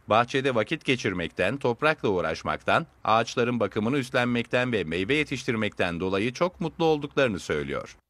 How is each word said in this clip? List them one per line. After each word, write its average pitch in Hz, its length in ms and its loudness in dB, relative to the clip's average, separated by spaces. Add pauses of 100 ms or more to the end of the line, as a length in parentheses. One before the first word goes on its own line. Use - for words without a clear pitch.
bahçede 123 480 2
vakit 117 300 0
geçirmekten, 98 720 0
toprakla 139 520 0
uğraşmaktan, 87 800 0 (180)
ağaçların 117 560 2
bakımını 110 380 0
üstlenmekten 123 720 0
ve 98 120 0
meyve 92 300 0
yetiştirmekten 110 880 -2
dolayı 98 320 0
çok 175 280 -4
mutlu 165 240 -2
olduklarını 143 560 0
söylüyor. 69 560 -4 (140)